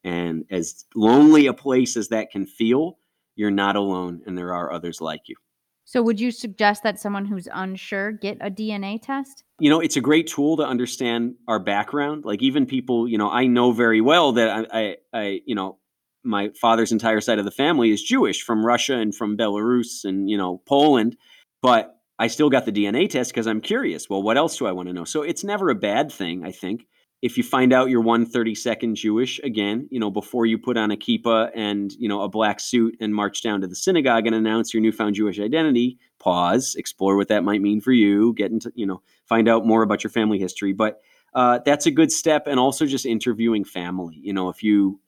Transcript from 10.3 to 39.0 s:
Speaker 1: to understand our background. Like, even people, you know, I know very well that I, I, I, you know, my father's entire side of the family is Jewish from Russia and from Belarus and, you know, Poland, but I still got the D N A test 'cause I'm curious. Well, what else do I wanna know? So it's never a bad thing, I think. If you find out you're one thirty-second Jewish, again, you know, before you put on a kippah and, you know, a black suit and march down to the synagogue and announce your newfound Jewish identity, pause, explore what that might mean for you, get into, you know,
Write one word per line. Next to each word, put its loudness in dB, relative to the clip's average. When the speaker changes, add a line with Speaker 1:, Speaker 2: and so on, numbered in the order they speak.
Speaker 1:
to 0
understand -2
our 0
background. -2
Like, -4
even 2
people, -2
you -2
know, 0
I 0
know 4
very 4
well 4
that 0
I, -4
I, -6
I, -6
you -4
know, -6
my -2
father's 2
entire 0
side 0
of -4
the -4
family 2
is 0
Jewish 0
from 0
Russia 0
and -2
from -4
Belarus -2
and, -4
you 0
know, -4
Poland, 4
but 2
I 0
still 2
got 2
the -2
D 0
N -2
A 2
test -4
'cause -2
I'm -2
curious. -4
Well, -2
what 2
else 0
do -4
I -2
wanna -8
know? -8
So -6
it's -6
never -2
a 2
bad -2
thing, -8
I -10
think. -8
If -4
you -2
find 2
out 4
you're 2
one 2
thirty-second -4
Jewish, -2
again, -4
you -6
know, -2
before -2
you 2
put -4
on 0
a -2
kippah 0
and, -4
you -4
know, -2
a -6
black -2
suit 0
and -4
march -4
down -2
to -6
the -14
synagogue 2
and 2
announce 0
your 0
newfound 0
Jewish -2
identity, 0
pause, 0
explore 0
what 2
that 2
might 0
mean 0
for 2
you, 4
get -2
into, -6
you -6
know, -6